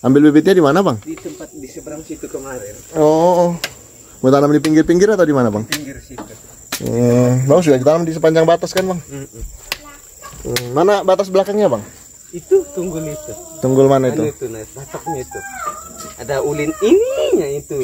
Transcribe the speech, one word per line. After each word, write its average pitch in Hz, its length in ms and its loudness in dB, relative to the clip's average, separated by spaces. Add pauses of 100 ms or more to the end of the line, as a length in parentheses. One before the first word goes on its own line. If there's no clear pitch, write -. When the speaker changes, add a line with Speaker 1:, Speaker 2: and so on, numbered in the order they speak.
Speaker 1:
Ambil 139 240 6
bibitnya 156 260 6
di 185 80 4
mana, 151 220 4
Bang? 147 160 0
Speaker 2:
Di 156 160 -12
tempat - 400 -16
di 139 160 -16
seberang 151 320 -14
situ 151 240 -14
kemarin. 131 480 -12 (220)
Speaker 1:
Oh, 170 580 4 (640)
mau 131 100 0
tanam 139 220 4
di 147 80 4
pinggir-pinggir 160 500 2
atau 202 140 2
di 156 80 4
mana, 131 180 2
Bang? 107 160 -2
Speaker 2:
Pinggir 147 380 -10
situ. - 240 -18 (560)
Speaker 1:
Hmm, 123 640 2
bagus 156 240 4
juga, 135 80 6
kita 127 100 0
tanam 165 140 2
di 165 80 -2
sepanjang 160 340 2
batas 170 300 0
kan, - 100 0
Bang? 185 160 -4
Speaker 2:
Mm-mm. 135 440 -14 (1000)
Speaker 1:
Hmm, 123 320 -6
mana 185 320 2
batas 190 240 0
belakangnya, 196 400 0
Bang? 107 160 -4 (480)
Speaker 2:
Itu 370 400 0
tunggul 160 320 -8
itu. 151 260 -12 (300)
Speaker 1:
Tunggul 131 240 4
mana 135 240 2
itu? - 160 -4
Speaker 2:
Anu - 0 -
itu, - 220 -8
nah, 110 160 -12 (100)
batoknya - 480 -12
itu. 807 180 -14 (760)
Ada - 240 -8
ulin 147 300 -4 (100)
ininya 466 720 2
itu. 143 320 -8